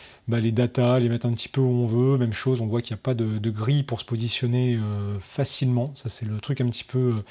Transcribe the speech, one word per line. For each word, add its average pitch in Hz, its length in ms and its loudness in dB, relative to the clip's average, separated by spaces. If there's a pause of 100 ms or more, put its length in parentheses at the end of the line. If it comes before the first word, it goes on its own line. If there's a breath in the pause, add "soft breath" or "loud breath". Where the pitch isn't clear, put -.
(280 loud breath)
bah, 117 140 0
les 113 100 2
datas, 123 480 2
les 120 80 4
mettre 117 180 0
un 120 60 0
petit 113 160 -4
peu - 140 -2
où 131 80 4
on 120 160 2
veut. 127 320 4
Même 117 160 2
chose, 131 260 0
on 113 60 -2
voit 110 160 0
qu'il - 120 -6
n'y 101 60 -8
a - 20 -20
pas 131 120 0
de, 110 240 0
de 107 120 -2
grille 113 340 0
pour 123 180 -6
se - 40 -12
positionner, 120 680 0
euh, 104 460 -2
facilement. 131 720 0
Ça, - 140 -8
c'est - 180 -6
le 107 140 -4
truc - 180 -4
un 123 80 2
petit - 160 -4
peu, - 160 -2
euh, 117 320 2